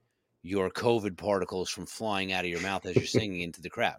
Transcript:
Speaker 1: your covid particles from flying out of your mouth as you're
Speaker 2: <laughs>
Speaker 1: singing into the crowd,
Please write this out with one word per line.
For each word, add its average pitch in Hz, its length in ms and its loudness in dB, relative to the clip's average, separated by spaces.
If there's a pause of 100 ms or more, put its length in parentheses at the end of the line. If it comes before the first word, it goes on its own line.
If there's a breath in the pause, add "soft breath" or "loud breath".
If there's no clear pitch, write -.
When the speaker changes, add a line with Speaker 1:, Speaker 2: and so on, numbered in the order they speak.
(420)
Speaker 1:
your 92 280 2
covid 104 480 2
particles 92 500 0
from 92 160 -6
flying 95 480 -2
out 90 140 2
of 87 40 0
your 85 120 -2
mouth 95 240 -2
as 90 100 2
you're - 100 2
Speaker 2:
<laughs> 120 140 2
Speaker 1:
singing 92 220 -2
into 85 180 -8
the 92 100 -10
crowd, 98 280 0